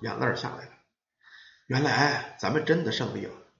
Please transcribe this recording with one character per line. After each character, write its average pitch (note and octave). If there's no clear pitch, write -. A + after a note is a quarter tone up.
眼 A2
泪 B2+
儿 A2+
下 B2
来 -
了 -
，“原 C3
来 C#3
咱 G#2
们 D#3
真 E3
的 G#2+
胜 G#2+
利 G2+
了， -